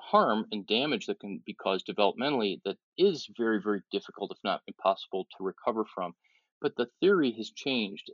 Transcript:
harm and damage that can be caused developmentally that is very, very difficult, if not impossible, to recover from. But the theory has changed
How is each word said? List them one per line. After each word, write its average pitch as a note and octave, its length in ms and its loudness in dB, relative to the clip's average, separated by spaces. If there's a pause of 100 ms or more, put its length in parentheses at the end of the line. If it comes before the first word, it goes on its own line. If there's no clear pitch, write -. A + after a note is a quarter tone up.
harm B2+ 500 4
and G#2 160 -6
damage A#2+ 400 0
that G2+ 140 -4
can G2 200 -8
be G#2 140 -14
caused F#2+ 320 -2
developmentally G#2 760 0
that G2 140 -4 (180)
is F3 300 2 (100)
very, A2 240 2
very G2+ 300 -2
difficult, G2 420 -6
if - 100 -16
not F#2 240 -2
impossible, - 600 -2 (100)
to F#2+ 80 -8
recover A2 400 -2
from. F2+ 300 -8 (480)
But - 140 -2
the A#2+ 140 -2 (100)
theory E3+ 320 4
has G#2+ 180 -6
changed A2+ 640 -4